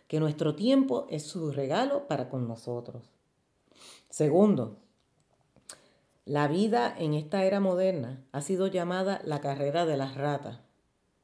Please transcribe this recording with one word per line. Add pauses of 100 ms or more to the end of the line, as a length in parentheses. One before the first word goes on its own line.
que
nuestro
tiempo
es
su
regalo
para
con
nosotros". (1000)
Segundo, (1500)
la
vida
en
esta
era
moderna
ha
sido
llamada
la
carrera
de
las
ratas. (640)